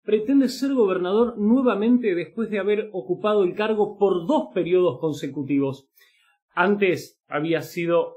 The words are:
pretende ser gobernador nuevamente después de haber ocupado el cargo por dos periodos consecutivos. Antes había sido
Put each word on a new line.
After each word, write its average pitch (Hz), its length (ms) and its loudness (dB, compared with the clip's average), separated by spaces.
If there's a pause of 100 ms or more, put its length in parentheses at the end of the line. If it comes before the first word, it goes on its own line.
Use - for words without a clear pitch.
pretende 247 460 2
ser 277 240 -4
gobernador 208 640 0
nuevamente 226 760 2
después 214 340 -6
de 208 100 -4
haber 208 320 -2
ocupado 202 520 0
el 175 100 0
cargo 214 440 -2
por 180 280 2
dos - 280 0
periodos 170 460 0
consecutivos. 139 880 -4 (680)
Antes 190 720 0
había 156 340 -2
sido 170 560 -2